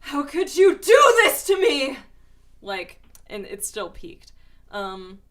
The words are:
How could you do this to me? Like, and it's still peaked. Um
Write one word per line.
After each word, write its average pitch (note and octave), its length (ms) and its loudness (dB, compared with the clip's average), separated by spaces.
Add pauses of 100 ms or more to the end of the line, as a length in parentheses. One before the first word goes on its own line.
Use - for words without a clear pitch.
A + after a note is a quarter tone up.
How C#4+ 220 -8
could D#4+ 340 -6
you F#4 220 4
do C5+ 340 6 (100)
this - 240 0
to G4 140 0
me? C#4+ 380 0 (640)
Like, F#3+ 380 -12 (260)
and G#3 200 -14
it's - 220 -12
still F#3+ 220 -10
peaked. - 420 -20 (380)
Um F#3+ 500 -12 (100)